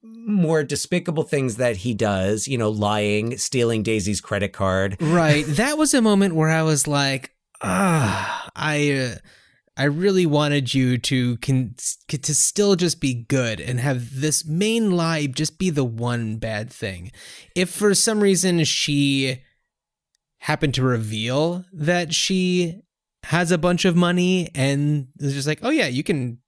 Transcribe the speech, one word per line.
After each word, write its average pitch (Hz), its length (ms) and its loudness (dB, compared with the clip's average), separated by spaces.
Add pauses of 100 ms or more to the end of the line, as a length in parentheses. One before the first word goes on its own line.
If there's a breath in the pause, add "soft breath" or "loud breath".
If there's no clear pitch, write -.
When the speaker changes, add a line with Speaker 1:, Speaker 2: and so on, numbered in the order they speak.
Speaker 1:
more 208 600 0
despicable 160 580 -4
things 131 340 -2
that 120 220 0
he 113 160 -4
does, 104 540 0
you 135 100 -2
know, 110 120 0
lying, 107 680 0
stealing 117 440 0
Daisy's 104 380 -2
credit 101 320 -4
card. 95 480 -2
Speaker 2:
Right. 156 460 2
Speaker 1:
<laughs> - 20 -6
Speaker 2:
That 247 300 0
was 302 160 2
a 254 80 4
moment 196 320 4
where 160 140 2
I 160 140 2
was 156 260 2
like, 139 440 -2 (300)
"Ah, 160 920 0
I, 147 360 0
uh, 127 220 -2 (640 soft breath)
I 131 80 0
really 180 420 2
wanted 147 480 2
you 127 240 2
to 123 400 0
con-, 131 360 -2 (340)
to 156 260 -4
still 202 420 2
just 170 240 0
be 131 140 0
good 120 460 -2
and 123 180 -4
have 127 420 -4
this 151 240 0
main 208 520 0
lie 165 300 0
just 151 320 -4
be 185 120 0
the 143 140 0
one 117 540 -4
bad 110 340 -6
thing." 92 400 -10 (420 loud breath)
If 180 160 0
for 202 240 2
some 214 280 2
reason 180 420 4
she 139 800 0 (960)
happened 151 360 0
to 127 80 0
reveal 127 920 0
that 165 420 0
she 180 680 0 (440)
has 175 280 0
a 175 60 2
bunch 175 260 2
of 180 100 4
money 175 600 2
and 139 540 0 (100)
is 139 160 -4
just 139 120 -6
like, 151 160 -2
"Oh 226 80 -2
yeah, 262 180 0
you 127 140 -4
can 123 460 -4